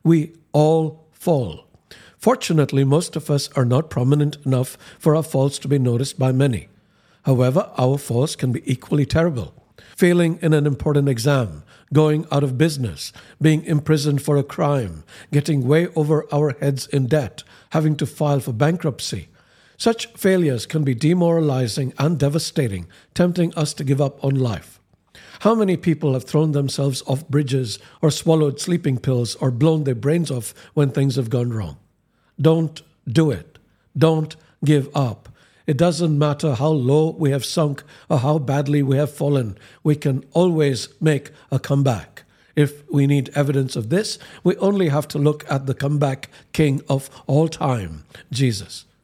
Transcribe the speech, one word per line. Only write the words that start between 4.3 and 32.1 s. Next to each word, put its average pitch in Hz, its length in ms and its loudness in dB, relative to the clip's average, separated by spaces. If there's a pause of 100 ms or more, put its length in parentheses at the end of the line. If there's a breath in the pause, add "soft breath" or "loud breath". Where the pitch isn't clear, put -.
enough 131 320 -2 (220 loud breath)
for 156 180 2
our 156 60 0
faults 139 360 0
to - 80 -10
be 139 120 2
noticed 123 380 -2
by 131 140 2
many. 127 380 0 (540 soft breath)
However, 127 540 2
our 131 200 2
faults 131 400 -2
can 127 160 -2
be - 120 -6
equally 139 400 -2
terrible. 156 480 -2 (440 loud breath)
Failing 175 440 2
in 160 120 4
an 147 120 4
important 143 440 0
exam, 117 540 -2 (280 soft breath)
going 151 400 2
out 143 120 2
of 127 140 -4
business, 135 540 -2 (300 loud breath)
being 156 240 2
imprisoned 147 560 0
for 147 160 0
a 139 60 2
crime, 131 600 -2 (260 loud breath)
getting 143 380 0
way 156 200 4
over 151 440 0
our 147 300 0
heads 139 260 -2
in 135 200 -2
debt, 139 360 -2 (280 soft breath)
having 156 260 2
to 147 80 -2
file 143 340 -2
for 120 140 -6
bankruptcy. 143 760 -4 (500 soft breath)
Such - 360 -2
failures 175 540 0
can 156 160 -2
be 135 100 0
demoralizing 151 1040 0
and 156 220 0
devastating, 139 680 -2 (300 soft breath)
tempting 175 400 2
us 151 180 -2
to - 100 -10
give 135 160 0
up 139 240 -2
on 139 120 0
life. 120 440 -4 (600 loud breath)
How 226 160 2
many 196 200 0
people 151 380 -2
have 127 120 -6
thrown 156 260 0
themselves 139 560 -4
off 135 200 -4
bridges 131 520 -2 (200 loud breath)
or 156 120 2
swallowed 151 480 0
sleeping 170 400 -2
pills 120 380 -2
or 135 120 0
blown 151 340 2
their 131 120 -2
brains 143 340 -2
off 123 240 -6 (220 loud breath)
when 143 160 2
things 139 240 0
have 117 160 -2
gone 120 200 0
wrong? 92 260 -8 (600)